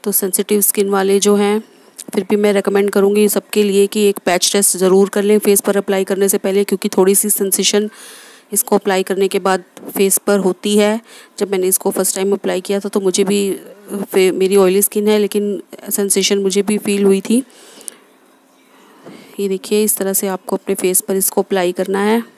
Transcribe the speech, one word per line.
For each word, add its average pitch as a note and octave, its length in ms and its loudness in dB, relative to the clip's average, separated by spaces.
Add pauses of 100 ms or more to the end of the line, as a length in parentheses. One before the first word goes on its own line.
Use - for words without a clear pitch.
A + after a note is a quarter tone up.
तो G3+ 80 -4
sensitive G3+ 480 -2
skin G3 280 0
वाले G3 320 2
जो G3+ 160 2
हैं, G#3 280 0 (500)
फिर F#3+ 160 -2
भी G#3+ 60 2
मैं G#3 160 2
recommend G3 380 0
करूँगी G3+ 380 2
सबके G#3 340 -2
लिए G3 240 4
कि G#3+ 140 -4
एक G3+ 180 2
patch - 340 0
test G3+ 240 0
ज़रूर F#3+ 320 4
कर G3+ 140 -2
लें G#3 160 4
face G3+ 220 4
पर G3+ 160 -2
apply G3 280 -2
करने G3 240 0
से G3+ 100 0
पहले, G3 260 0
क्योंकि G3+ 240 -2
थोड़ी F#3+ 260 4
सी G3+ 160 0
sensation G3+ 600 -2 (640)
इसको G3+ 240 0
apply F#3+ 260 0
करने F#3+ 260 0
के G3 100 -2
बाद F#3 260 0 (320)
face G3 220 2
पर G3+ 200 0
होती G3 400 0
है। G#3+ 220 2 (380)
जब G3 120 -4
मैंने F#3 160 0
इसको F#3+ 240 -2
first F#3 260 -2
time G3 160 0
apply F#3 280 -2
किया G3 200 -4
था G3+ 80 -10
तो G3+ 120 -2
मुझे F#3+ 240 0
भी, G3 340 -2 (540)
फे-, F#3+ 220 4
मेरी F#3+ 220 2
oily F#3+ 260 4
skin G#3 260 -2
है G#3+ 100 4
लेकिन G#3 440 -2 (280)
sensation G3 480 0
मुझे G3 240 0
भी G#3 160 -2
feel G3+ 260 -2
हुई G3 160 4
थी। A#3 240 0 (2000)
ये G3+ 80 -2
देखिए, G#3 360 0
इस G#3 120 -2
तरह G3 160 -4
से G3 140 -2
आपको F#3+ 300 -6
अपने G3 180 -6
face F#3 260 -2
पर G3 160 -4
इसको G3 260 -2
apply F#3 300 -2
करना F#3 260 -4
है। A3 260 0 (120)